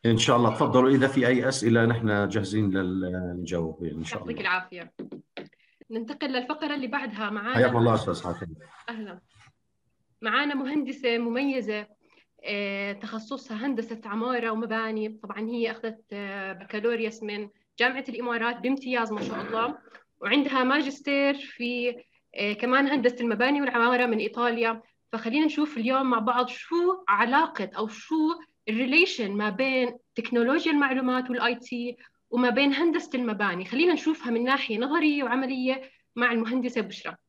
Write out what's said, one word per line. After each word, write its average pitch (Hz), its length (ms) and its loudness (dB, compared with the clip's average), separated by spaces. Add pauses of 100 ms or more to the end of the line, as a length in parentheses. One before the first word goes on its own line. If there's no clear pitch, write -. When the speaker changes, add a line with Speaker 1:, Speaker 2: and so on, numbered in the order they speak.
Speaker 1:
إن 113 120 6
شاء 123 180 6
الله 117 180 4
تفضلوا، 127 360 6
إذا 135 180 6
في 131 180 2
أي 123 220 4
أسئلة 117 380 4
نحن 107 420 2
جاهزين 104 420 0
لل-، 92 720 -2
نجاوب 85 440 -4
إن 80 200 -6
شاء - 140 -8
Speaker 2:
يعطيك - 200 -8
Speaker 1:
الله. 190 120 -2
Speaker 2:
العافية. 180 420 -6 (960)
ننتقل 233 420 -6
للفقرة 294 420 -4
اللي 262 120 -4
بعدها. 220 440 -4
معانا 208 240 -4
Speaker 1:
حياكم 120 220 4
الله 117 180 4
أستاذ 90 280 -2
حاتم. 87 240 -8 (420)
Speaker 2:
أهلًا. 208 320 -12 (1040)
معانا 269 320 0
مهندسة 262 640 -2
مميزة، 233 680 -2 (580)
آه، 202 480 -4
تخصصها 220 760 -8
هندسة 226 380 -4
عمارة 226 460 -2
ومباني. 220 580 -2
طبعًا 208 320 -10
هي 226 300 -2
أخذت، 220 420 -8
آه، 196 400 -8
بكالوريوس 220 680 -4
من 208 260 -6 (300)
جامعة 254 300 2
الإمارات 233 480 -2
بامتياز 247 560 -2
ما 208 100 -4
شاء 196 180 -6
الله، 220 380 -2 (420)
وعندها 262 440 2
ماجستير 277 680 2
في، 240 640 -4 (380)
آه، 208 180 -2
كمان 254 340 2
هندسة 247 340 2
المباني 247 400 2
والعمارة 247 460 4
من 220 120 2
إيطاليا. 226 640 0 (300)
فخلينا 233 340 0
نشوف 302 300 0
اليوم 262 340 2
مع 233 80 4
بعض 240 300 2
شو 359 600 0
علاقة 240 680 2
أو 220 120 -2
شو 320 460 0 (340)
الريليشن 254 640 2
ما 208 200 -2
بين 247 480 0 (160)
تكنولوجيا 254 580 2
المعلومات 262 580 0
والآي 240 240 0
تي 240 420 -8 (340)
وما 247 200 4
بين 277 240 4
هندسة 320 400 2
المباني. 202 500 -2
خلينا 330 280 2
نشوفها 302 380 -2
من 233 140 0
ناحية 254 340 0
نظرية 285 460 2
وعملية 262 640 -2 (260)
مع 240 160 2
المهندسة 240 480 0
بشرى. - 360 -8 (120)